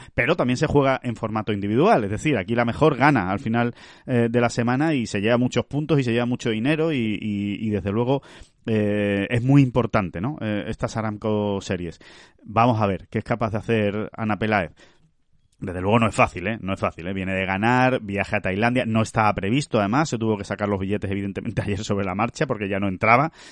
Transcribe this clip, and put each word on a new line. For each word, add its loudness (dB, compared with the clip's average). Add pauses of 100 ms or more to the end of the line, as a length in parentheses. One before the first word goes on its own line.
(160)
pero 2
también 0
se 0
juega 2
en -4
formato -4
individual, 2
es -2
decir, 0
aquí -2
la 2
mejor 2
gana 4
al 0
final, 0 (320)
eh, 2
de 2
la 4
semana 0
y -2
se -4
lleva 4
muchos 0
puntos 0
y 2
se 0
lleva 0
mucho -2
dinero 0
y, 0 (240)
y, -4
y -2
desde -2
luego, 0 (440)
eh, 0
es 0
muy 8
importante, 0
¿no? -6
Eh, -4
estas -6
Aramco -2
Series. -6 (440)
Vamos 2
a 4
ver -2
qué -4
es -4
capaz -2
de -2
hacer 0
Ana -2
Peláez. 0 (880)
Desde -8
luego 4
no 2
es -4
fácil, 0
¿eh? -4
No -4
es -8
fácil, -4
¿eh? -4
Viene -4
de 0
ganar, 2
viaje -2
a 0
Tailandia, 0
no 0
estaba 2
previsto, -2
además, 0
se -4
tuvo 0
que -8
sacar -4
los 0
billetes, -4
evidentemente, -6
<laughs> -4
ayer -4
sobre -2
la -4
marcha, -2
porque -4
ya -2
no -2
entraba 4 (180)